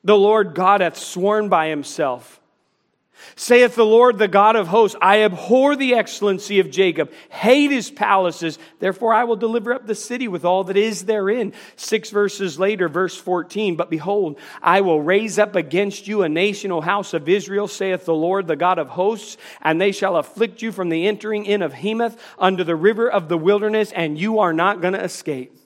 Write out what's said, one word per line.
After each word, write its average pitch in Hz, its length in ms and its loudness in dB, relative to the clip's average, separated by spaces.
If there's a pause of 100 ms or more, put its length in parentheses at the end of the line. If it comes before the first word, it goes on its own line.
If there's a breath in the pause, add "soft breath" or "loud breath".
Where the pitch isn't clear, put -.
"The 208 140 6
Lord 202 360 4
God 185 280 4
hath 170 160 -2
sworn 208 520 -2
by 160 200 2
himself." 135 720 -6 (960 loud breath)
Saith 240 380 4
the 233 100 4
Lord, 226 320 4
the 208 100 2
God 202 280 4
of 202 120 0
hosts, 208 340 2
"I 190 220 6
abhor 233 520 2
the 262 200 0
excellency 202 640 -2
of 170 100 0
Jacob, 160 420 0 (180 loud breath)
hate 277 420 4
his 254 180 -2
palaces. 180 720 0 (200 loud breath)
Therefore 190 340 -2
I 226 100 2
will 233 120 0
deliver 226 380 -2
up 240 140 -8
the 214 80 -4
city 247 320 -8
with 175 180 -8
all 185 200 2
that 190 120 -2
is 202 280 0
therein." 208 480 -2 (220 loud breath)
Six - 360 -6
verses 196 480 -2
later, 190 280 0
verse 175 280 -2
fourteen, 180 600 -4
"But 160 140 -4
behold, 160 480 -4 (240 loud breath)
I 185 200 4
will 165 200 2
raise 190 380 0
up 208 160 2
against 185 520 -2
you 208 140 -2
a 170 80 0
nation, 196 420 -2
O 165 100 -2
house 185 320 -4
of 151 140 -4
Israel, 196 400 0
saith 190 380 -4
the 165 80 0
Lord, 170 340 0
the 160 80 0
God 170 240 0
of 143 100 -6
hosts, 190 480 -4 (240 loud breath)
and 160 200 2
they 202 100 2
shall 190 260 -2
afflict 185 440 -4
you 220 100 -6
from 180 180 -6
the 165 180 -2
entering 208 380 -4
in 208 160 0
of 151 120 -4
Hemath 220 440 -4 (200 loud breath)
unto 185 260 0
the 165 120 0
river 214 340 2
of 185 180 -2
the 170 100 -2
wilderness, 208 560 0
and 156 260 -4
you 214 200 0
are 180 140 2
not 180 280 0
gonna 185 180 -2
escape." 139 520 -8 (140)